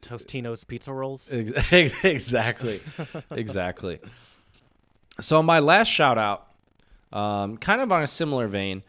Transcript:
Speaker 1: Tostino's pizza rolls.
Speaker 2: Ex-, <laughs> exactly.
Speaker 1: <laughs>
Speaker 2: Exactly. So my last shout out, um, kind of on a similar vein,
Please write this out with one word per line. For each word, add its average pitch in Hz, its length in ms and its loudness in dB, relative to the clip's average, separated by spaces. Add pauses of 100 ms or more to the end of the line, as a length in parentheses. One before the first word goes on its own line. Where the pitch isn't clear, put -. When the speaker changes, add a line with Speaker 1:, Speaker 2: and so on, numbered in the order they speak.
Speaker 1:
Tostino's 120 600 -12
pizza 120 280 -12
rolls. 135 400 -8
Speaker 2:
Ex-, 127 720 2
<laughs> - 0 -
exactly. 117 800 -2 (260)
Speaker 1:
<laughs> - 220 -16
Speaker 2:
Exactly. 95 720 -6 (1200)
So 156 220 4
my 165 160 6
last 180 300 6
shout 131 300 2
out, 104 280 -2 (680)
um, 104 460 -4
kind 214 220 0
of 247 120 0
on 165 100 4
a 147 40 0
similar 135 420 -2
vein, 98 400 -4